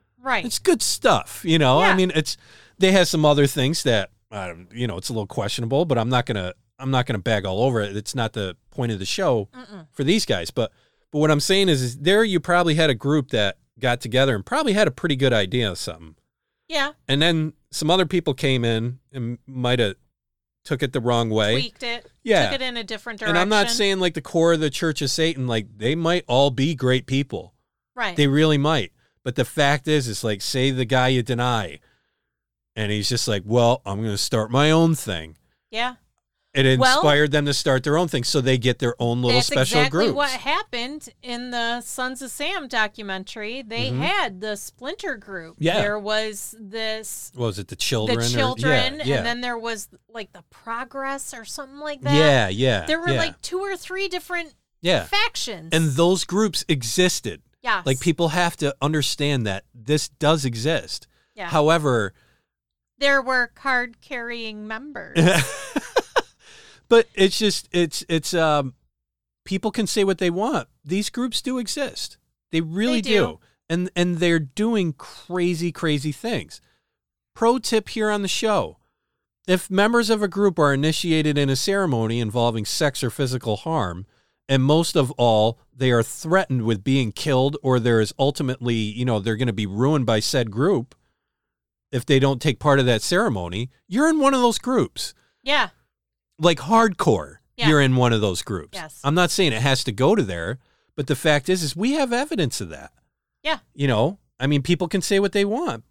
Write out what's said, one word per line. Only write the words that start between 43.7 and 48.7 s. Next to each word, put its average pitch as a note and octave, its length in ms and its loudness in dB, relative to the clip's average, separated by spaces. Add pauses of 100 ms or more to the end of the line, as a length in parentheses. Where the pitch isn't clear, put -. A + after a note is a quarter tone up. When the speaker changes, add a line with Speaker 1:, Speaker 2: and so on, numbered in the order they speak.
Speaker 2:
Mm-hmm. B2+ 120 -4
Speaker 1:
had C#4+ 400 -2
the G#3+ 140 -6
splinter C#4+ 600 -10
group. F3+ 420 -16
Speaker 2:
Yeah. E3+ 220 0
Speaker 1:
There G#3 180 -2
was G#3+ 640 -6
this A3 760 -10
Speaker 2:
What A#2+ 120 -4
was G2+ 120 -4
it, F#2+ 100 -10
the - 80 -14
Children A2+ 420 -2
Speaker 1:
The A#2 80 0
Speaker 2:
or - 20 0
Speaker 1:
Children, - 680 0